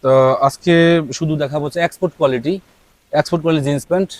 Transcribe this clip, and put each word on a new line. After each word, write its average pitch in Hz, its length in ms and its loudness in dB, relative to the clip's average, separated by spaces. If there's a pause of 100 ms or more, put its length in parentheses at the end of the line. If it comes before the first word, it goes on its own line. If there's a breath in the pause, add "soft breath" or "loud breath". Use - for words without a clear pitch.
তো 131 100 0 (360)
আজকে 170 260 0 (400)
শুধু 156 220 -4
দেখাবো 143 300 -4
হচ্ছে 151 140 -6
এক্সপোর্ট 175 380 -4
কোয়ালিটি, 135 360 0 (580)
এক্সপোর্ট 151 320 -2
কোয়ালিটি 156 260 0
জিন্স 143 220 -4
প্যান্ট। 185 280 -2